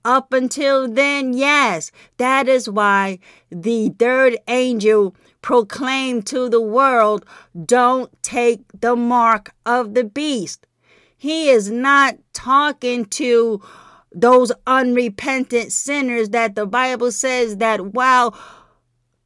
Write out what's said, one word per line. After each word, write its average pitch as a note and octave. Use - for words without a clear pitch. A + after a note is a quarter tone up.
up B3+
until C4+
then, C4+
yes, C4
that B3+
is B3+
why G3
the G#3+
third B3+
angel G#3+
proclaimed B3+
to B3+
the A#3
world, A3+
"Don't B3
take A#3+
the A#3+
mark A#3
of A#3
the B3
beast." A#3+
He D#4
is G#3
not C4+
talking B3+
to A#3
those B3
unrepentant B3
sinners B3
that A3+
the G#3+
Bible B3
says B3
that G3+
while B3